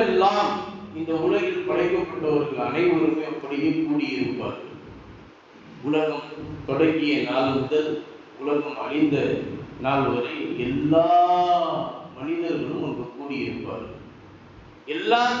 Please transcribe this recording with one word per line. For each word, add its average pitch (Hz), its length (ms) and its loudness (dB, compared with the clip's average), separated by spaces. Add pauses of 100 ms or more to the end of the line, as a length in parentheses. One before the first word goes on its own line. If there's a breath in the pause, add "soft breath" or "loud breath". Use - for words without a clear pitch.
எல்லாம், 190 440 4 (500)
இந்த 160 120 -4 (140)
உலகில் 185 420 0
படைக்கப்பட்டவர்கள் 151 960 0
அனைவருமே 156 640 2
அப்படியே 147 400 -2 (140)
கூடியிருப்பார்கள். 131 920 -2 (1120)
உலகம் 151 400 0 (400)
தொடங்கிய 151 460 4 (160)
நாள் 131 300 2
முதல் 151 320 2 (500)
உலகம் 143 440 0
அழிந்த 147 300 2 (720)
நாள் 135 260 2
வரை 120 240 -2 (300)
எல்லா 151 420 4 (1120)
மனிதர்களும் 147 720 -2
அங்கு - 180 -6 (100)
கூடியிருப்பார்கள். 127 840 -8 (1000)
எல்லா 220 280 2 (160)